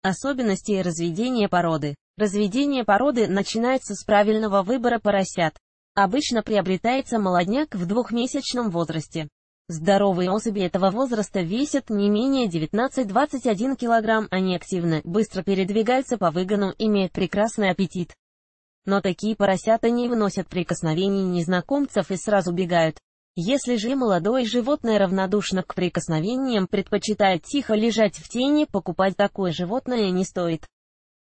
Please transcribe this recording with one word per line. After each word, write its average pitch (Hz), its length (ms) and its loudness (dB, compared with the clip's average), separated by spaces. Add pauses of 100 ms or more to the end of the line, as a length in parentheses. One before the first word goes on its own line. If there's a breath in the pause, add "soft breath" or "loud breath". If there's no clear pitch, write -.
Особенности 214 680 -2
разведения 185 760 -2
породы. 160 460 0 (200)
Разведение 214 680 0
породы 233 440 2
начинается 214 680 -2
с - 80 -14
правильного 208 580 2
выбора 233 380 0
поросят. 190 560 0 (400)
Обычно 214 480 2
приобретается 214 760 0
молодняк 196 560 0
в 175 140 -4
двухмесячном 240 800 -2
возрасте. 160 600 -4 (400)
Здоровые 185 600 2
особи 208 300 -2
этого 185 320 2
возраста 226 480 -2
весят 247 500 -2
не 202 200 2
менее 240 400 2
девятнадцать-двадцать 226 1000 -2
один 233 300 0
килограмм, 226 520 0
они 185 280 0
активны, 170 480 -2
быстро 185 360 -2
передвигаются 208 760 0
по 175 140 0
выгону, 190 460 -2
имеют 208 360 0
прекрасный 202 560 0
аппетит. 180 440 -2 (720)
Но 196 140 2
такие 202 380 -2
поросята 214 520 2
не 240 200 0
выносят 208 400 -2
прикосновений 185 760 -2
незнакомцев 185 880 -2
и 190 60 -4
сразу 190 340 0
бегают. 170 460 0 (400)
Если 240 400 0
же 233 180 -2
молодое 226 500 2
животное 233 540 0
равнодушно 190 640 0
к - 100 -10
прикосновениям, 185 920 -2
предпочитает 196 760 0
тихо 254 320 -2
лежать 214 420 2
в - 100 -20
тени, 285 380 2
покупать 190 500 -2
такое 196 380 0
животное 208 580 -2
не 185 140 2
стоит. 170 420 -4 (640)